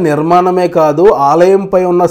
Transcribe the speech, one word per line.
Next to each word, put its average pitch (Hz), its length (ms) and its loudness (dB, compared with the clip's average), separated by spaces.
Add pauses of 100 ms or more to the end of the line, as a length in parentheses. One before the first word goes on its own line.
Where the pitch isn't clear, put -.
నిర్మాణమే 175 580 0 (140)
కాదు, 156 260 0 (240)
ఆలయంపై 185 520 0 (100)
ఉన్న 175 180 0